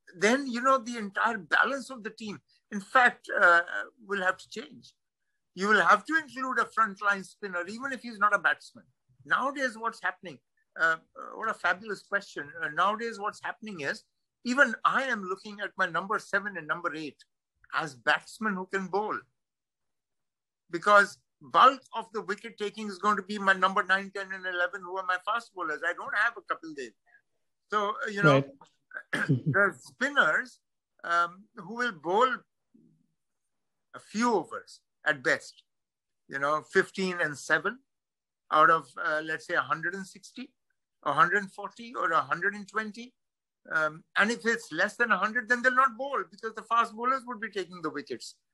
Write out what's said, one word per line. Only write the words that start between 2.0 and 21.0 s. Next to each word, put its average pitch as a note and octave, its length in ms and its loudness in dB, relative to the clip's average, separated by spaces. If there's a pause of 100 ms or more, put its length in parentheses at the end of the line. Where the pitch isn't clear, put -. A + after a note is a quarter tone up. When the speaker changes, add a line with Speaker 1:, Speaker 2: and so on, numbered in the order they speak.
Speaker 1:
the G#3+ 60 -6
team, G3+ 280 -12 (320)
in G#3 100 -4
fact, - 480 2 (120)
uh, F3 200 8 (460)
will G3 160 -4
have F#3 140 0
to - 140 -20
change. - 420 -14 (640)
You F#3 140 0
will G#3 120 6
have F#3+ 260 6
to D#4 100 -2
include C4 440 -2
a A3 60 2
frontline G3+ 580 -2
spinner, F3+ 440 -8
even B3 240 -8
if B3 100 -8
he's A#3 160 -14
not G3+ 160 4
a G3+ 40 2
batsman. - 460 -2 (400)
Nowadays, B3 520 0
what's A3 260 -6
happening? F3+ 360 -6 (420)
Uh, D#3+ 160 4 (380)
what A3 160 -4
a G#3 40 -4
fabulous F#3 480 -2
question. F#3+ 460 -6 (140)
Uh, D#3+ 60 -4
nowadays, G#3 500 0
what's G3+ 240 -6
happening F#3 380 -10
is, D3+ 240 -6 (400)
even B3 300 4 (100)
I A3+ 200 2
am A#3 200 -4
looking G3 360 -8
at F#3+ 160 -8
my F#3+ 100 0
number F#3 340 -2
seven G3 360 -4
and D#3 120 -10
number E3 260 -4
eight D#3 220 -10 (580)
as C#3 220 -4
batsmen G3 580 0
who F#3 180 -6
can G3 140 -2
bowl. F#3 320 -2 (1500)
Because G3 480 6 (240)